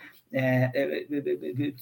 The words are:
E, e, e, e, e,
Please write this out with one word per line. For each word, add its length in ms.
E, 20
e, 80
e, 360
e, 80
e, 920